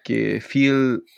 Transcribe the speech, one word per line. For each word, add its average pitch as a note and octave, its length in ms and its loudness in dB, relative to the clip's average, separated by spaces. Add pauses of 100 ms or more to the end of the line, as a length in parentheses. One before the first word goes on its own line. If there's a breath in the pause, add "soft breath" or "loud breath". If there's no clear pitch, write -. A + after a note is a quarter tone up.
que A2 440 -2
Phil C3+ 560 2 (140)